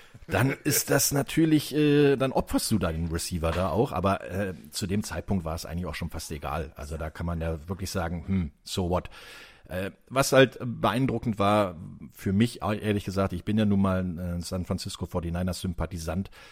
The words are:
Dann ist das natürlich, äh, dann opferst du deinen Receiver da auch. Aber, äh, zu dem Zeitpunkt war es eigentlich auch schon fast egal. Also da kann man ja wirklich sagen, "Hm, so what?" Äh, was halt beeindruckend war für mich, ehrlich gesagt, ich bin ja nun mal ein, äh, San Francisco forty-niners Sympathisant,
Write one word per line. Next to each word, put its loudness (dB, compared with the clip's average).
Dann 2
ist 0
das 4
natürlich, 2
äh, 6
dann 0
opferst 0
du 4
deinen -2
Receiver -2
da 0
auch. 2
Aber, 0
äh, -4
zu -6
dem 0
Zeitpunkt -2
war -4
es -8
eigentlich -6
auch -6
schon -6
fast -10
egal. -6
Also -10
da -6
kann -8
man -2
ja -4
wirklich -6
sagen, -4
"Hm, 0
so -2
what?" 0
Äh, -6
was 2
halt 8
beeindruckend 0
war 4
für 0
mich, 4
ehrlich 0
gesagt, 0
ich -6
bin 2
ja 4
nun 4
mal 2
ein, -4
äh, -4
San -4
Francisco -4
forty-niners -2
Sympathisant, -4